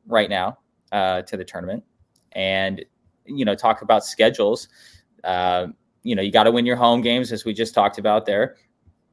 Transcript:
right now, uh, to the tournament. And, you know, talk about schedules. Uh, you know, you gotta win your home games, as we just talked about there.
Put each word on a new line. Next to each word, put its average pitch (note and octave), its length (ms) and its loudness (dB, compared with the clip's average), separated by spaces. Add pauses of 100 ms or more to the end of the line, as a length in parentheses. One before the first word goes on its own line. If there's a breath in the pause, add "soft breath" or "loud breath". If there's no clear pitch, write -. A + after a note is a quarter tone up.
right G#2+ 240 0
now, G2 260 -2 (360)
uh, F#2 300 0
to - 140 -10
the F#2 80 -12
tournament. F2+ 400 -12 (480)
And, F#2+ 500 -2 (440)
you C#3 180 -6
know, G2+ 100 0
talk A2+ 280 0
about A2 200 4
schedules. A2+ 640 0 (540 soft breath)
Uh, F2+ 440 0 (360)
you A2+ 140 -4
know, F#2+ 60 -2
you G2+ 100 -2
gotta A2+ 180 6
win A#2+ 140 2
your A#2+ 120 0
home A#2+ 260 4
games, A#2+ 300 -2
as G#2+ 120 -8
we A2 80 -4
just A2 220 -4
talked G2+ 240 2
about G#2+ 260 0
there. G#2 320 -2 (560 soft breath)